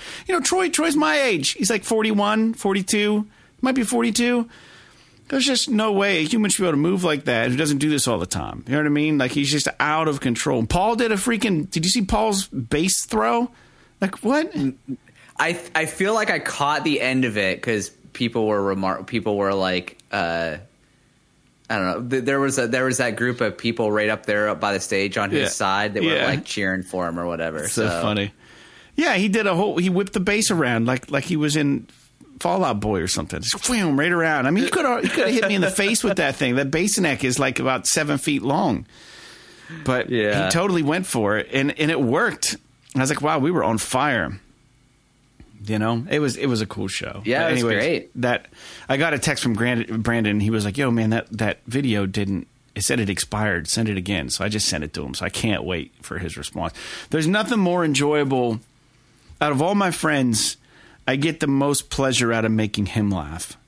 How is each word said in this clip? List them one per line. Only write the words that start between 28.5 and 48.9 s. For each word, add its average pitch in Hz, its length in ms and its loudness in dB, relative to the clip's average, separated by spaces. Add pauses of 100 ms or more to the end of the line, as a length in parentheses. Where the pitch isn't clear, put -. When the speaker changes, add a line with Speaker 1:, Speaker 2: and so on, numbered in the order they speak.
Speaker 1:
Yeah, 294 200 2
he 202 140 2
did 208 180 2
a 190 80 2
whole, 190 220 0
he 180 120 2
whipped 196 240 0
the 214 60 0
bass 208 320 2
around 123 360 2
like, 131 240 -2
like 139 140 0
he 165 120 0
was 147 180 0
in 139 320 0 (540)
Fall 180 240 0
Out 113 160 0
Boy 104 200 0
or 82 60 -2
something. - 340 -4
Just - 280 -4
wham, 185 300 2
right 165 120 2
around. 160 360 2
I 143 40 4
mean, 202 140 2
he 349 40 -2
coulda, 294 340 0
he - 60 0
coulda - 220 0
hit 220 160 2
me 202 80 0
in 196 60 2
the 170 100 2
face 208 320 0
with 190 140 0
that 143 180 0
thing. 123 200 0
That 139 160 0
bass 175 280 0
neck 147 240 0
is, 127 160 0
like, 131 200 0
about 127 280 -2
seven 147 300 0
feet 143 240 -2
long. 139 440 0 (1000)
But 127 240 0
Speaker 2:
Yeah. 104 360 2
Speaker 1:
he 92 60 2
totally 175 320 2
went 165 220 0
for 107 320 0
it, 104 160 -4
and, 135 260 0
and 151 120 2
it 156 100 0
worked. 156 540 0 (400)
I 131 40 0
was 135 100 2
like, 147 120 -2
"Wow, 151 180 0
we 139 120 2
were 165 120 0
on 113 140 2
fire." 117 600 0 (1300)
You 107 120 -2
know, 117 320 0
it 147 100 0
was, 139 180 -2
it - 80 -2
was 120 160 0
a 110 40 -2
cool 101 220 -8
show. - 380 -8
Speaker 2:
Yeah, 127 180 0
Speaker 1:
But 165 80 0
Speaker 2:
it - 40 0
was 123 100 0
Speaker 1:
anyways, 110 200 2
Speaker 2:
great. 147 360 -4
Speaker 1:
that, 120 240 0 (420)
I 135 80 2